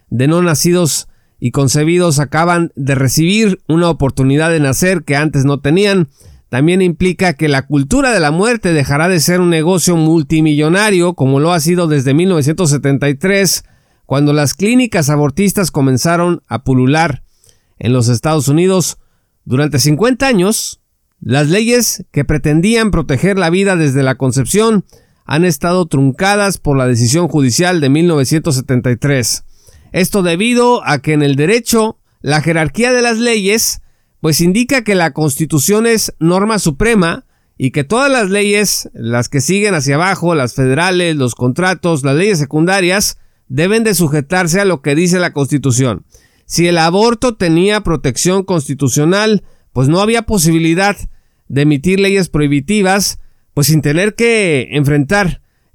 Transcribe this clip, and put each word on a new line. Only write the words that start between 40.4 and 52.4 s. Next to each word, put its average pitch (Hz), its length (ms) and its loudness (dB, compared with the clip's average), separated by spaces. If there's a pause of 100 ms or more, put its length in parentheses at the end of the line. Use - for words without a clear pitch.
federales, 165 640 0
los 127 180 -2
contratos, 165 680 -2
las 139 120 0
leyes 190 220 0
secundarias, 175 800 0 (300)
deben 190 360 0
de 220 120 0
sujetarse 165 640 0
a 202 40 0
lo 175 180 -2
que 143 100 0
dice 175 240 0
la 170 160 -2
Constitución. 131 720 -2 (400)
Si 170 220 -2
el 175 100 2
aborto 220 580 0
tenía 190 460 0
protección 175 600 -2
constitucional, 175 1000 0 (300)
pues 127 140 0
no 170 140 2
había 226 220 0
posibilidad 170 720 0 (500)
de 131 140 -2
emitir 151 380 2
leyes 196 300 0
prohibitivas, 185 920 0 (340)